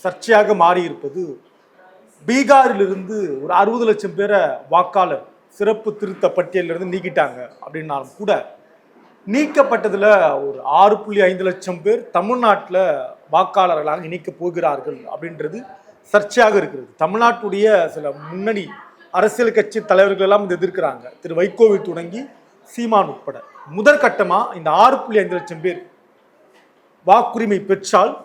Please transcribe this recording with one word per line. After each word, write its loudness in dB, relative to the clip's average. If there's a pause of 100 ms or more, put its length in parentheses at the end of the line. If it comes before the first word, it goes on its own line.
சர்ச்சையாக 2
மாறியிருப்பது 0 (1040)
பீகாரிலிருந்து 2 (260)
ஒரு -4
அறுபது 2
லட்சம் -2
பேரை 0 (280)
வாக்காளர் 0 (240)
சிறப்பு -4
திருத்த -4
பட்டியலிலிருந்து -4
நீக்கிட்டாங்க -2 (200)
அப்படின்னாலும் -10
கூட, -2 (960)
நீக்கப்பட்டதுல 0 (400)
ஒரு -8
ஆறு 4
புள்ளி -2
ஐந்து 2
லட்சம் -6
பேர் -2
தமிழ்நாட்டுல 0 (540)
வாக்காளர்களாக 0
இணைக்கப் -12
போகிறார்கள் -4 (120)
அப்படின்றது -10 (540)
சர்ச்சையாக 2
இருக்கிறது. -4 (100)
தமிழ்நாட்டுடைய 0 (200)
சில -8 (180)
முன்னணி -6 (480)
அரசியல் 0
கட்சி -2
தலைவர்கள் 4
எல்லாம் 4
இதை -4
எதிர்க்கிறாங்க. -4 (160)
திரு -8
வைகோவை 4
தொடங்கி -10 (480)
சீமான் 0
உட்பட -14 (380)
முதற்கட்டமா 2 (160)
இந்த -6
ஆறு 6
புள்ளி -2
ஐந்து -2
லட்சம் -10
பேர் -4 (1300)
வாக்குரிமை 2
பெற்றால் 0 (120)